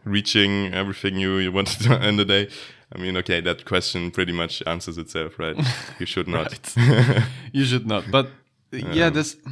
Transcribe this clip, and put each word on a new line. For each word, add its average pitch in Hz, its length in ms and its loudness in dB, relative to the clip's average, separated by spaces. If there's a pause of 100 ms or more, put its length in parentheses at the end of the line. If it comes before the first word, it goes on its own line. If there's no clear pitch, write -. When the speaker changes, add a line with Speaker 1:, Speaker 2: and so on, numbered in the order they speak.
Speaker 1:
reaching 101 680 2
everything 95 440 -2
you, 95 200 0
you 92 140 0
wanted 98 320 -2
to 123 100 6
<laughs> 113 80 4
end 104 180 4
the 101 60 4
day? 101 240 2 (440)
I 90 60 -14
mean, 92 180 -4
okay, 90 240 0
that 87 240 -2
question 87 460 -2
pretty 87 200 -2
much 85 340 -4
answers 82 320 -6
itself, 80 420 -8
right? 80 180 -6 (220)
Speaker 2:
<laughs> - 200 -14
Speaker 1:
You 87 60 -6
should 90 220 -4
not. 82 240 -2 (260)
Speaker 2:
Right. 117 460 6 (140)
Speaker 1:
<laughs> - 140 -16
Speaker 2:
You 139 140 2
should 120 220 0
not. 104 240 -2
But, 131 160 4 (460)
uh, 131 40 -8 (160)
yeah, 165 140 4
Speaker 1:
Um, 151 60 2
Speaker 2:
there's, 151 240 -2 (140)